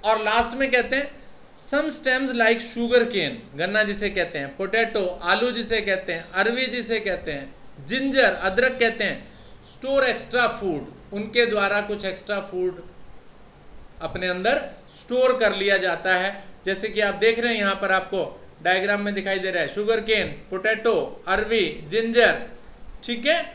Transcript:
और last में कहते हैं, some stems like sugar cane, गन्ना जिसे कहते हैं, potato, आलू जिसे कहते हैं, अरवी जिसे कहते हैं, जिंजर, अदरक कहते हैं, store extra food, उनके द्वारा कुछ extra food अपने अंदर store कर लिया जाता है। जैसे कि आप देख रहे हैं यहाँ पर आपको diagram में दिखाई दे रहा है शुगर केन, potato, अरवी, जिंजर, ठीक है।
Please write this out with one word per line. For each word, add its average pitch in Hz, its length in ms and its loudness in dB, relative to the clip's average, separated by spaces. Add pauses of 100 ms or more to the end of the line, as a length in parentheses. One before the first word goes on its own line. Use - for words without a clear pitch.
और 214 140 4
last 226 380 2
में 269 140 0
कहते 254 260 2
हैं, 285 140 -4 (480)
some 294 280 -2
stems 262 440 0
like 233 300 4
sugar 240 420 2
cane, 185 540 -2
गन्ना 196 260 2
जिसे 202 280 -2
कहते 170 280 -2
हैं, 139 180 -8
potato, 208 680 0
आलू 208 280 2
जिसे 226 300 -2
कहते 190 320 -2
हैं, 165 180 -8
अरवी 233 360 0
जिसे 226 340 -2
कहते 180 320 -4
हैं, 135 220 -10 (320)
जिंजर, 254 480 4
अदरक 196 460 0
कहते 226 240 2
हैं, 170 240 -4 (480)
store 269 280 2
extra 233 460 0 (100)
food, 160 360 -4 (160)
उनके 214 340 2
द्वारा 208 360 2
कुछ 202 220 -6
extra 196 380 -4
food 180 400 -6 (1200)
अपने 180 260 -4
अंदर 196 320 0 (320)
store 247 460 2
कर 208 180 2
लिया 196 220 2
जाता 180 360 0
है। 190 300 -2 (220)
जैसे 196 220 -2
कि 208 120 -2
आप 202 160 2
देख 220 220 4
रहे 233 140 0
हैं 220 60 0
यहाँ 196 160 2
पर 190 180 0
आपको 190 280 0 (420)
diagram 190 380 2
में 202 140 -2
दिखाई 196 240 -2
दे 185 120 -2
रहा 175 120 0
है 143 60 -2
शुगर 214 340 0
केन, 214 260 0 (220)
potato, 208 800 0
अरवी, 214 360 2 (260)
जिंजर, 226 520 4 (600)
ठीक 240 220 -4
है। 330 140 4 (140)